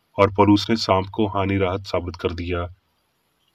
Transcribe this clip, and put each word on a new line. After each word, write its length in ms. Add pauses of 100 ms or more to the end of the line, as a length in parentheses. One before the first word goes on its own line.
(180)
और 160
पौलुस 360
ने 60
सांप 320
को 200
हानि 300
राहत 240
साबित 340
कर 160
दिया। 420 (800)